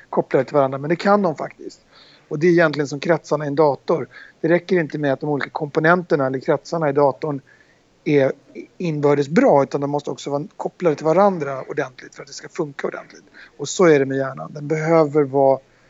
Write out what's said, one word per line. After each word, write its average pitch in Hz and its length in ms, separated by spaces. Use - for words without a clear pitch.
kopplade 151 360
till 151 100
varandra, 135 220
men 143 120
det 175 60
kan 202 260
de 165 140
faktiskt. - 440
Och 151 120
det 170 80
är 180 40
egentligen 156 360
som 143 120
kretsarna 156 460
i - 20
en 143 80
dator. 147 520
Det - 60
räcker 175 320
inte 151 180
med 143 160
att 131 60
de 156 100
olika 143 200
komponenterna 160 800
eller 131 120
kretsarna 160 500
i - 20
datorn 143 500
är 143 280
inbördes 147 520
bra, 170 340
utan 139 180
de 143 80
måste 147 220
också - 180
vara 143 140
kopplade 170 380
till 151 100
varandra 160 640
ordentligt 143 460
för 156 60
att - 60
det 139 60
ska - 160
funka - 380
ordentligt. - 360
Och 143 120
så - 160
är 151 140
det 135 60
med 135 120
hjärnan. 135 360
Den 147 140
behöver 156 560
vara 135 360